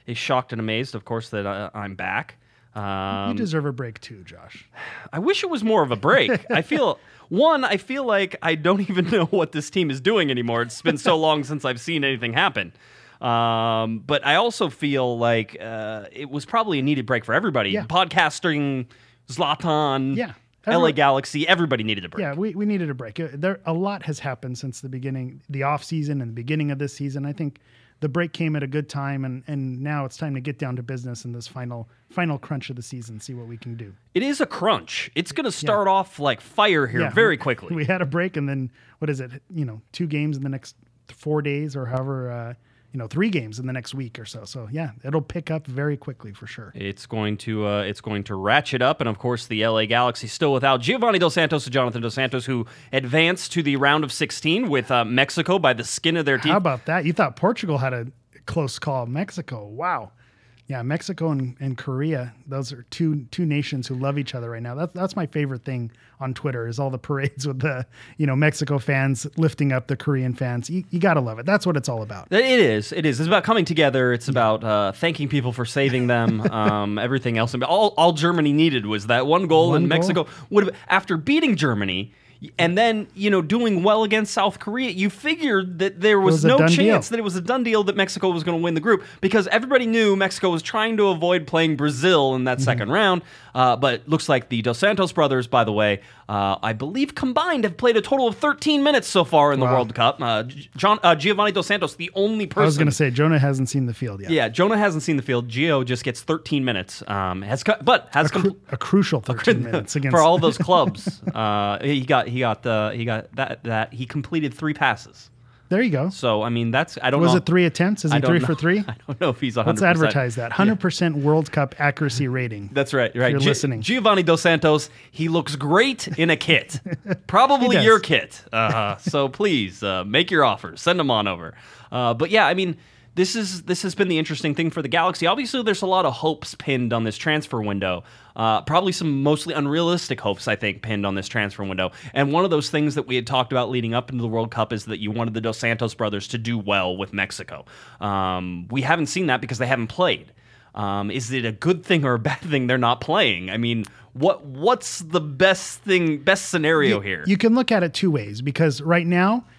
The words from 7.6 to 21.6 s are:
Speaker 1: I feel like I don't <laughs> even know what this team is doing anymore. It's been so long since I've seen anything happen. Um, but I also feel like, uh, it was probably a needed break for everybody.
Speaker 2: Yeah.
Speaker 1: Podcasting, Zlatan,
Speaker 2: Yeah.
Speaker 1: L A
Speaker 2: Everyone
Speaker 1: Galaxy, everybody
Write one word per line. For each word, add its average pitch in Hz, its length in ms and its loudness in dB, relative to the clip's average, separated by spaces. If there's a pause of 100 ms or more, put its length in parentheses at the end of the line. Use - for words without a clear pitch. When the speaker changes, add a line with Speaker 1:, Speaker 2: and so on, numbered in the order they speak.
Speaker 1:
I 214 140 0
feel 269 260 -6
like 196 380 0
I 165 140 0
don't 180 260 2
<laughs> 190 80 -4
even 180 220 2
know 180 140 4
what 170 260 0
this 147 180 -6
team 170 220 0
is 131 100 -6
doing 175 300 2
anymore. 120 320 0
It's 117 180 -10
been 160 160 0
so 175 200 2
long 156 260 2
since 143 220 -6
I've 127 140 -2
seen 156 240 -4
anything 120 300 -2
happen. 131 400 -2 (480)
Um, 113 800 0
but 139 260 -4
I 143 80 2
also 202 380 0
feel 131 440 -2
like, 117 460 0
uh, 110 500 -10
it 139 200 -14
was 143 120 -8
probably 220 360 -2
a - 20 -2
needed 135 240 0
break 117 180 -2
for 110 120 -2
everybody. 139 340 0
Speaker 2:
Yeah. 104 140 -2
Speaker 1:
Podcasting, 151 1040 0 (400)
Zlatan, 151 880 0
Speaker 2:
Yeah. 233 140 -6 (340)
Speaker 1:
L 208 80 0
A - 0 -
Speaker 2:
Everyone 165 200 4
Speaker 1:
Galaxy, 143 540 2
everybody 143 360 2